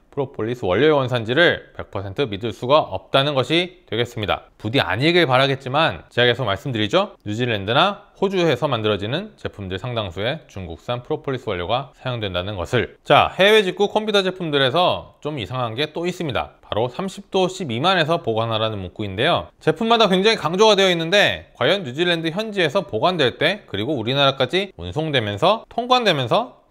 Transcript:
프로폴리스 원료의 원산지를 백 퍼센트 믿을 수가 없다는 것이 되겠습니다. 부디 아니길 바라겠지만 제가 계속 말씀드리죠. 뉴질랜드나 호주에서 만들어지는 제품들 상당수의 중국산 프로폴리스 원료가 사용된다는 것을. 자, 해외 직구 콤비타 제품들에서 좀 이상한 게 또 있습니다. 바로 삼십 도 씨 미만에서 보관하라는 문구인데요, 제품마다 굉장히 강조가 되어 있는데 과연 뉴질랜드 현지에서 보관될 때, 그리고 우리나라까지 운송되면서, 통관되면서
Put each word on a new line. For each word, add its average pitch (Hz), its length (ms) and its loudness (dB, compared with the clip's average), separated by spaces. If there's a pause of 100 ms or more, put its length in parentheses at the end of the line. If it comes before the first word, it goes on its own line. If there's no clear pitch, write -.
(120)
프로폴리스 120 540 -4
원료의 110 260 4
원산지를 127 880 0
백 - 140 -12
퍼센트 101 320 -6
믿을 107 280 -4
수가 127 280 2
없다는 135 560 0
것이 165 500 -2
되겠습니다. 107 580 -4 (140)
부디 113 240 -2
아니길 147 460 2
바라겠지만 135 800 0
제가 120 180 2
계속 123 180 2
말씀드리죠. 110 720 0 (100)
뉴질랜드나 120 840 0 (100)
호주에서 170 480 0
만들어지는 113 680 -2
제품들 95 420 -8
상당수의 113 680 -6
중국산 98 560 -10
프로폴리스 143 440 -6
원료가 107 480 -4
사용된다는 104 640 -6
것을. 90 460 -2
자, 123 360 4
해외 208 240 6
직구 190 240 0
콤비타 208 360 0
제품들에서 147 1000 -2
좀 151 180 -6
이상한 117 360 -6
게 151 180 -4
또 170 120 -6
있습니다. 139 460 -4 (100)
바로 113 280 -2
삼십 185 420 -10
도 190 160 2
씨 185 180 -8
미만에서 156 560 0
보관하라는 110 560 -2
문구인데요, 98 680 -2 (120)
제품마다 226 480 2
굉장히 190 300 2
강조가 196 380 4
되어 190 160 4
있는데 165 640 0
과연 175 280 2
뉴질랜드 165 460 -2
현지에서 196 520 -2
보관될 147 580 0
때, 180 280 0
그리고 110 260 -4
우리나라까지 135 840 0
운송되면서, 139 920 -2
통관되면서 220 880 0 (120)